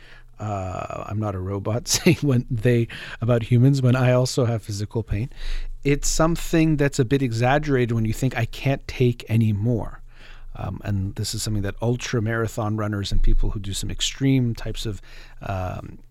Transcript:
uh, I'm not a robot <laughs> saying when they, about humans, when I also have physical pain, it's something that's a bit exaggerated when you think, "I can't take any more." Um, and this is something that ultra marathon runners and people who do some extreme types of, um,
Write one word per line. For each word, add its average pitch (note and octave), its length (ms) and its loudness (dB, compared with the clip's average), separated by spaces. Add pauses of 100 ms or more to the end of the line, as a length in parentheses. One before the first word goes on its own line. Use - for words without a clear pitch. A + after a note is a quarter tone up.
(400)
uh, F#2+ 640 -6
I'm G#2 140 -6
not G#2 160 -2
a F#2 40 -6
robot G2+ 480 -4
<laughs> - 20 -8
saying - 320 4
when B2+ 280 2
they, A#2+ 380 2 (320)
about A#2 240 2
humans, C3 380 6
when B2 140 6
I B2+ 180 4
also B2+ 320 2
have A2+ 180 -2
physical G#2 400 -6
pain, A2 260 -2 (540)
it's C#3+ 240 2
something D#3+ 680 2
that's C#3 200 2
a C#3 60 2
bit C3+ 180 2
exaggerated B2+ 720 2
when A2+ 120 0
you A2 80 0
think, C3 240 -2
"I A2+ 80 0
can't - 420 -4
take - 400 0
any A2+ 240 4
more." G#2+ 500 -2 (540)
Um, F#2 300 -8
and G2+ 300 -2
this - 180 -6
is A2 100 -6
something G#2+ 200 -2
that G2 180 -4
ultra B2 400 -2
marathon A2 560 -2
runners G#2 340 -4
and - 100 6
people A2 280 6
who G2+ 100 -4
do G2 140 -6
some F#2+ 180 -6
extreme B2+ 640 0
types - 300 -8
of, G#2+ 160 -6 (400)
um, F#2 560 -8 (140)